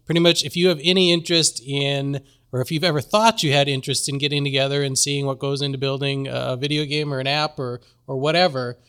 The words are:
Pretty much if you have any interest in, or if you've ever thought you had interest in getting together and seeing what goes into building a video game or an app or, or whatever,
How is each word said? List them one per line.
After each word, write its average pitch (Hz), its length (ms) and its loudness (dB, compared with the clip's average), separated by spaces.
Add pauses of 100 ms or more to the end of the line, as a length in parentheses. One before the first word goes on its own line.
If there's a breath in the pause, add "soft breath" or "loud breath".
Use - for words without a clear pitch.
Pretty 165 160 2
much 170 240 4
if 143 120 -10
you 175 120 4
have 160 140 2
any 180 300 4
interest 165 520 0
in, 139 580 -2 (300 soft breath)
or 127 80 0
if 131 120 -4
you've 156 120 0
ever 151 160 2
thought 220 440 2
you 143 80 2
had 143 160 4
interest 135 400 -2
in 139 100 -4
getting 143 240 -2
together 139 400 0
and 135 160 -2
seeing 143 260 0
what 135 140 -2
goes 139 240 -4
into 139 160 -4
building 135 500 -2
a 127 280 -4
video 147 280 -2
game 147 300 -4
or 131 60 -2
an 135 80 -2
app 151 320 -2
or, 123 200 -6 (280 soft breath)
or 135 80 -6
whatever, 139 600 0 (120)